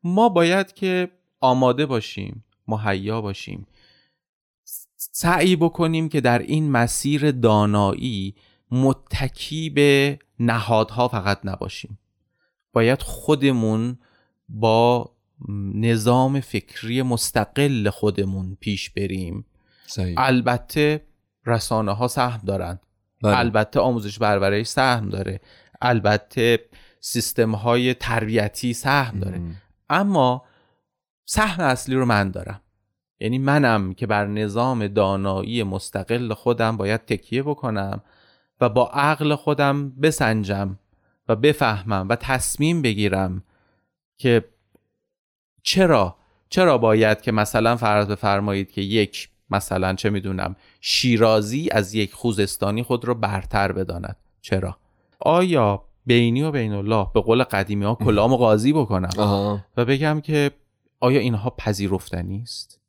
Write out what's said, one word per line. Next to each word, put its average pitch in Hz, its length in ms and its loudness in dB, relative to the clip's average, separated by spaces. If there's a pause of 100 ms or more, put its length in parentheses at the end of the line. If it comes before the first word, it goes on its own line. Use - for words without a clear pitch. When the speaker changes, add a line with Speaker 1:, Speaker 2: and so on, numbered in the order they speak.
Speaker 1:
ما 196 240 4
باید 180 440 2
که 185 380 -2 (300)
آماده 127 460 2
باشیم، 107 580 -8 (240)
مهیا 107 520 -4
باشیم، 98 460 -10 (1300)
سعی 175 600 0
بکنیم 160 520 0
که 147 120 0
در 120 180 2
این 156 320 -2
مسیر 139 600 0
دانایی 104 1040 2 (360)
متکی 135 1000 -2
به 143 480 4 (200)
نهادها 113 680 0
فقط 101 360 -2
نباشیم. 95 540 -10 (760)
باید 120 300 2
خودمون 123 960 0 (500)
با 113 600 2 (640)
نظام 120 680 2
فکری 117 640 -6
مستقل 120 880 0
خودمون 95 680 -4
پیش 101 300 -6
بریم. 95 560 -6 (400)
Speaker 2:
صحیح. 90 320 -6
Speaker 1:
البته 131 840 0 (440)
رسانه‌ها 110 640 -2
سهم 120 380 -2
دارن. 90 340 -4 (420)
Speaker 2:
بله. 104 160 4
Speaker 1:
البته 113 420 0
آموزش 107 380 -2
پرورش 104 480 0
سهم 123 420 0
داره. 98 320 -6 (400)
البته 113 800 2 (420)
سیستم‌های 117 920 0
تربیتی 110 800 -2
سهم 123 480 0
داره. 92 180 -6
Speaker 2:
مم. 85 180 -10 (340)
Speaker 1:
اما 147 520 2 (840)
سهم 185 400 -2
اصلی 131 300 -2
رو 131 100 2
من 101 260 2
دارم. 92 300 -12 (600)
یعنی 117 180 -2
منم 127 560 2
که 117 120 -6
بر 104 200 0
نظام 107 600 -2
دانایی 98 760 0
مستقل 104 720 -4
خودم 113 420 0
باید 104 280 -2
تکیه 117 380 -4
بکنم 107 600 -6 (580)
و 123 80 4
با 120 200 2
عقل 147 460 0
خودم 143 560 0
بسنجم 110 880 0 (500)
و 113 80 2
بفهمم 107 720 0
و 117 80 0
تصمیم 147 640 -2
بگیرم 95 600 -2 (760)
که 117 280 2 (1160)
چرا، 147 540 2 (320)
چرا 170 300 4
باید 110 420 4
که 120 120 -4
مثلاً 110 440 2
فرض 104 300 2
بفرمایید 101 640 -2
که - 100 -8
یک، 101 480 -2 (220)
مثلاً 95 440 -2
چه 101 160 -2
می‌دونم، 95 460 -6 (240)
شیرازی 113 880 2
از 104 240 0
یک 104 180 -2
خوزستانی 104 680 -2
خود 120 220 -2
رو 120 100 -2
برتر 101 580 -2
بداند؟ 92 440 -6 (240)
چرا؟ 95 360 -4 (440)
آیا 156 600 2 (240)
بینی 120 360 4
و 156 80 -2
بین 117 220 -4
الله، 101 420 -2
به 113 60 4
قول 117 220 2
قدیمی 101 420 -2
ها، 107 100 0
کلامو 113 420 2
قاضی 117 360 4
بکنم 101 460 0
Speaker 2:
آها. 101 420 0 (160)
Speaker 1:
و 120 80 0
بگم 147 360 0
که 147 300 0 (500)
آیا 127 200 4
اینها 113 300 -2
پذیرفتنی 95 920 -4
است؟ - 460 -18